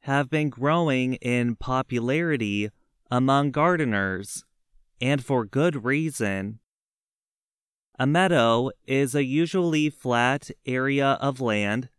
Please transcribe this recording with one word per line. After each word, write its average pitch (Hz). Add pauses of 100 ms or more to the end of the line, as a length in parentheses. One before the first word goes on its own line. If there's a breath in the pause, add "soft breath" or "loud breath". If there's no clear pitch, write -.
have 139
been 151
growing 131
in 120
popularity 123 (400)
among 135
gardeners, 117 (560)
and 135
for 123
good 139
reason. 113 (1400)
A 127
meadow 135 (160)
is 135
a 143
usually 156
flat 123 (120)
area 139
of 135
land 110